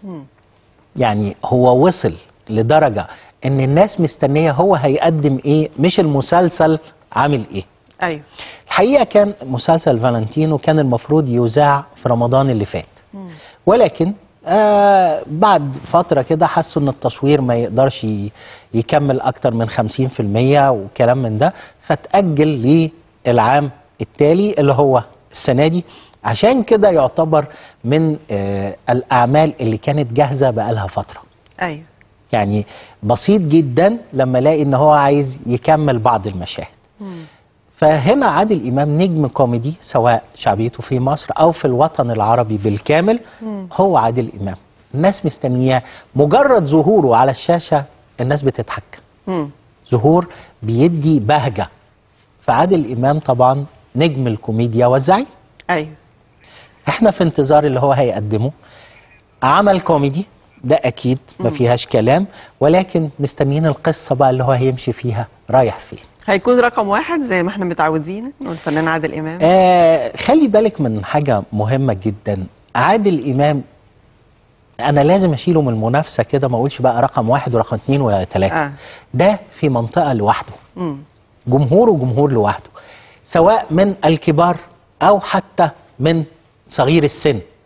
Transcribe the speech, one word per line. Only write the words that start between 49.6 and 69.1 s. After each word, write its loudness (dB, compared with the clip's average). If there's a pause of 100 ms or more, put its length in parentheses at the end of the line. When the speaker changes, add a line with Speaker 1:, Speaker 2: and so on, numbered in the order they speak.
Speaker 2:
ظهور 2 (360)
بيدي 0
بهجة. -2 (720)
فعادل 0
إمام 0
طبعًا 0 (320)
نجم 0
الكوميديا -2
والزعيم. 2 (440)
Speaker 1:
أيوة. -4 (1000)
Speaker 2:
احنا 2
في 0
انتظار 2
اللي 0
هو 2
هيقدمه. -2 (920)
عمل 2
كوميدي، -2 (380)
ده 2
أكيد -2 (220)
ما -2
Speaker 1:
مم. -10
Speaker 2:
فيهاش 0
كلام، 2 (340)
ولكن 0 (100)
مستنيين -2
القصة -2
بقى 2
اللي -2
هو -2
هيمشي -2
فيها -6 (240)
رايح 2
فين. -20 (280)
Speaker 1:
هيكون 2
رقم 0
واحد -2
زي -2
ما -2
احنا -6
متعودين -4
والفنان -4
عادل -4